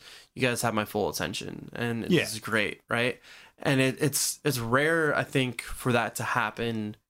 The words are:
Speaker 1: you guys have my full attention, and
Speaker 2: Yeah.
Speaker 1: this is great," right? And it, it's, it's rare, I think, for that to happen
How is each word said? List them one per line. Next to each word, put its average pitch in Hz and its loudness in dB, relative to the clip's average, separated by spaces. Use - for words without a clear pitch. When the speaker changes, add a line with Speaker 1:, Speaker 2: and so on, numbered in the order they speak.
Speaker 1:
you 123 -12
guys 123 0
have 117 2
my 104 0
full 98 0
attention, - -6
and 117 -4
Speaker 2:
Yeah. 151 4
Speaker 1:
this - -2
is 110 -8
great," 104 0
right? 117 0
And 135 2
it, 131 4
it's, - 0
it's 135 0
rare, 147 2
I 131 2
think, 127 0
for - -2
that 117 2
to 120 -4
happen 110 -2